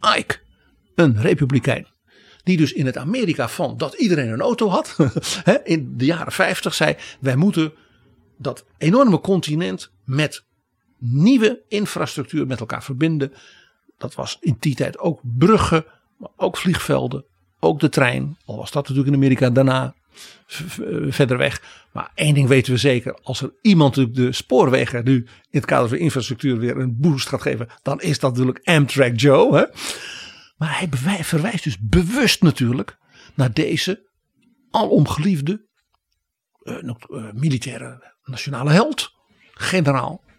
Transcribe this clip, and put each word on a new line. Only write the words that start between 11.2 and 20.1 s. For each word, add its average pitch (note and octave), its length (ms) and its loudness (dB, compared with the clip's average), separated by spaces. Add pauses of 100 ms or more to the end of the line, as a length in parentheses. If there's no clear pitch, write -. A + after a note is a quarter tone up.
infrastructuur D#3 800 -4
met B2+ 120 -6
elkaar A#2 240 -10
verbinden." C#3+ 500 -2 (640)
Dat - 180 -12
was - 240 -8
in C#3 200 -2
die C#3+ 160 -2
tijd C3+ 240 -6
ook E3 240 -4
bruggen, D#3 640 2 (320)
maar - 180 -20
ook - 220 -4
vliegvelden, C3+ 680 -2 (340)
ook D#3+ 200 2
de D3+ 100 2
trein. C3+ 560 -2
Al A2 120 -12
was A2+ 140 -12
dat C#3+ 120 -4
natuurlijk C#3 320 0
in C3+ 60 2
Amerika C3 280 4
daarna C3 460 2 (520)